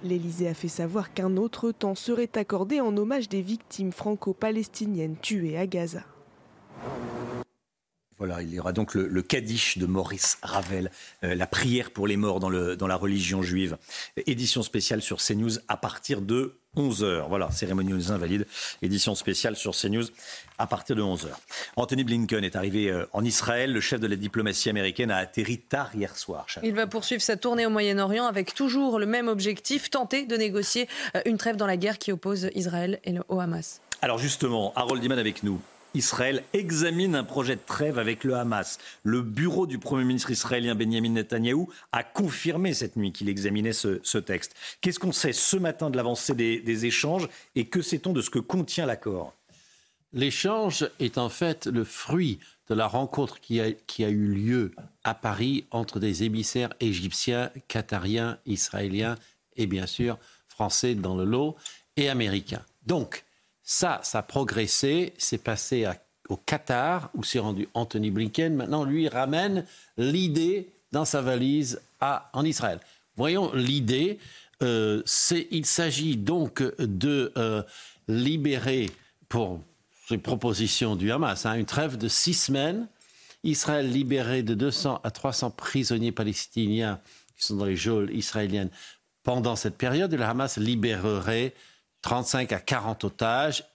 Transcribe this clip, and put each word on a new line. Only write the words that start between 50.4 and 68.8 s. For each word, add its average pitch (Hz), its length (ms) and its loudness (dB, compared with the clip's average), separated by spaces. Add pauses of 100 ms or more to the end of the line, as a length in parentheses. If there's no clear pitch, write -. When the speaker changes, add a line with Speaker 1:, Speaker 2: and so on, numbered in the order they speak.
Speaker 4:
est 131 200 0
en 120 100 2
fait - 380 -2
le 117 160 2
fruit 147 560 0 (300)
de 113 40 2
la 110 140 4
rencontre 127 520 0
qui 113 220 0
a, 110 100 2
qui - 320 -4
a 107 60 2
eu 104 160 2
lieu 104 460 2 (320)
à 113 100 0
Paris 110 560 -2
entre 117 300 -4
des 98 240 2
émissaires 113 560 0
égyptiens, 117 720 0 (160)
qatariens, 110 800 -2
israéliens 101 680 0 (420)
et 110 100 2
bien 92 180 0
sûr 120 320 0 (300)
français 117 480 0
dans 92 200 0
le 92 100 2
lot 139 300 0 (420)
et 143 120 4
américains. 104 540 0 (240)
Donc, - 380 -2 (400)
ça, - 380 2
ça - 160 0
a - 40 -2
progressé, 139 960 2
c'est - 240 0
passé 113 440 0
à, 90 100 -2 (320)
au 98 80 -2
Qatar, 147 800 0
où - 100 -6
s'est - 160 0
rendu 101 340 -2
Anthony 107 380 -2
Blinken. 113 420 0
Maintenant, 147 300 0